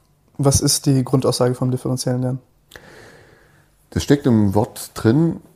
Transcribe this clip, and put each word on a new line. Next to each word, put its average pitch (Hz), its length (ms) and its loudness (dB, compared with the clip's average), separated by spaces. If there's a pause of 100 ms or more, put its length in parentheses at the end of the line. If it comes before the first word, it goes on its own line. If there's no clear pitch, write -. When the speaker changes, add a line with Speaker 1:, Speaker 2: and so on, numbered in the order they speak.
(380)
Speaker 1:
Was 135 220 0
ist - 280 -2
die 131 180 2
Grundaussage 127 500 0
vom 127 160 -2
differenziellen 127 500 -4
Lernen? 127 180 -4 (1500)
Speaker 2:
Das - 120 -4
steckt 143 240 2
im 107 260 2
Wort - 400 -2
drin, 147 460 0 (160)